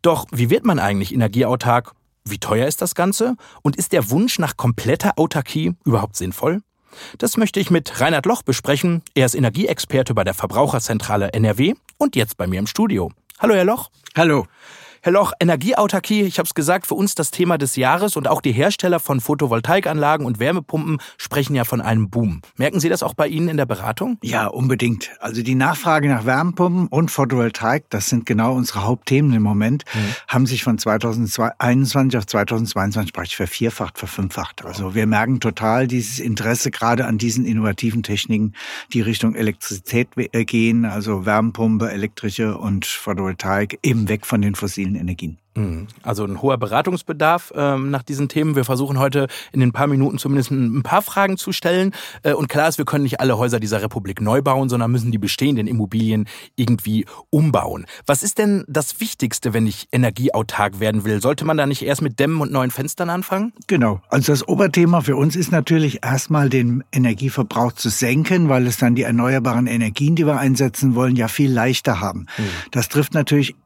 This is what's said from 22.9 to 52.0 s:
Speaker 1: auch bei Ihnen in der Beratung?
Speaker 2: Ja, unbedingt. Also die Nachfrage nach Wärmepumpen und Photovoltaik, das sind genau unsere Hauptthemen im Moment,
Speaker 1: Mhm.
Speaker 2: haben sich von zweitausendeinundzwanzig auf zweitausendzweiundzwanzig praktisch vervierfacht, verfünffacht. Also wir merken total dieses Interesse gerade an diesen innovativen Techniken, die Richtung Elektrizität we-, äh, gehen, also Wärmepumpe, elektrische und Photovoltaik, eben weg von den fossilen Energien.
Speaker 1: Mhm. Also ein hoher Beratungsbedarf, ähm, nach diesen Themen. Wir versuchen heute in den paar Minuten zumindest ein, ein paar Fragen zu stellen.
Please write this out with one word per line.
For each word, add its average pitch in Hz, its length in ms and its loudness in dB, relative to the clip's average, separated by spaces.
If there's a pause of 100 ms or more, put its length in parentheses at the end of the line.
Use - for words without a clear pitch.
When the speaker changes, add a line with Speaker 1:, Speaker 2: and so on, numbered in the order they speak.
Speaker 1:
auch - 140 -4
bei 156 120 0
Ihnen 165 220 -2
in 156 80 -2
der 135 80 0
Beratung? 117 560 -4
Speaker 2:
Ja, 117 240 -2
unbedingt. 120 640 0 (100)
Also 113 220 -6
die 131 140 0
Nachfrage 143 520 2
nach 120 200 0
Wärmepumpen 175 580 2
und 151 240 2
Photovoltaik, 120 800 0
das 107 200 -4
sind 117 180 0
genau 117 260 2
unsere 120 300 -2
Hauptthemen 135 500 2
im 110 80 4
Moment, 107 500 2
Speaker 1:
Mhm. 110 240 -2 (120)
Speaker 2:
haben 131 180 2
sich 120 180 -4
von 113 140 0
zweitausendeinundzwanzig 120 1400 0
auf 98 80 -4
zweitausendzweiundzwanzig 104 840 -2
praktisch 87 240 -8
vervierfacht, 101 600 -4
verfünffacht. - 680 -8
Also 95 300 -8
wir 110 140 2
merken 113 320 2
total 113 480 0
dieses 120 320 -4
Interesse 113 500 -2
gerade 117 380 0
an 110 100 0
diesen 117 280 0
innovativen 110 580 0
Techniken, 107 500 -2 (400)
die 117 80 2
Richtung 113 320 0
Elektrizität 110 840 -2
we-, 123 160 -4
äh, 113 140 0
gehen, 113 400 2
also 101 400 -4
Wärmepumpe, 110 680 0
elektrische 107 640 -4
und 101 300 -4
Photovoltaik, 98 960 -4
eben 113 260 0
weg 107 200 -2
von 104 160 0
den 101 100 2
fossilen 98 380 -4
Energien. 87 460 -4 (180)
Speaker 1:
Mhm. 95 320 -4 (160)
Also 107 220 -4
ein 98 160 -8
hoher 135 160 2
Beratungsbedarf, 151 1000 0
ähm, 139 360 0
nach 127 120 -2
diesen 143 240 -4
Themen. 151 300 0
Wir 127 80 0
versuchen 135 340 -2
heute 135 280 2 (260)
in 135 80 4
den 123 100 6
paar 139 160 0
Minuten 139 300 2
zumindest 139 340 0
ein, 131 280 0
ein 127 40 -2
paar 196 180 2
Fragen 196 360 0
zu - 160 -6
stellen. 185 400 2 (300)